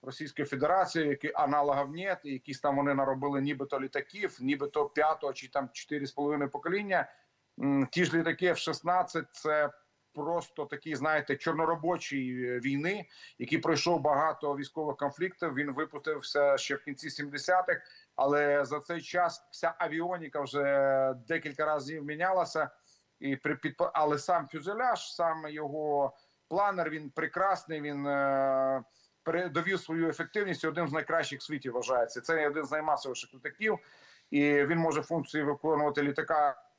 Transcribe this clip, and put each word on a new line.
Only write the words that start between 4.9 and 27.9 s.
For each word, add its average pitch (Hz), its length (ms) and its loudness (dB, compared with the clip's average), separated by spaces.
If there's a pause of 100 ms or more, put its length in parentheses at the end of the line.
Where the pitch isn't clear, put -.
чи - 160 -12
там 135 240 -2
чотири 143 320 -6
з 127 60 -6
половиною 143 380 0
покоління. 180 600 -2 (500)
М, 139 320 2
ті 180 140 2
ж 160 120 0
літаки 165 280 0
Ф 165 120 4
шістнадцять — 170 760 -2
це 151 380 0 (440)
просто 156 520 -4
такий, 151 300 -8
знаєте, 143 400 0
чорноробочий, 156 1080 -2
е, 123 160 -2
війни, 147 460 -2 (320)
який 143 200 -2
пройшов 165 440 2
багато 147 540 2
військових 143 420 -6
конфліктів. 160 560 -4
Він 143 180 -2
випустився 143 880 0
ще - 180 -2
в - 80 -8
кінці 147 260 -10
сімдесятих, 147 720 0 (340)
але 143 500 4
за 143 140 -4
цей 160 220 -6
час - 500 -2
вся 165 260 -2
авіоніка 165 640 -2
вже 135 720 4 (140)
декілька 156 380 -2
разів 151 380 -2
мінялася. 156 680 0 (500)
І 139 160 0
при, 143 180 -2
підпо-, - 400 -2
але 151 240 2
сам 170 300 0
фюзеляж, 202 680 -4
сам 160 340 -2
його 151 680 -2 (320)
планер, 185 420 0
він 151 200 -8
прекрасний, 165 720 -2
він, 143 260 -4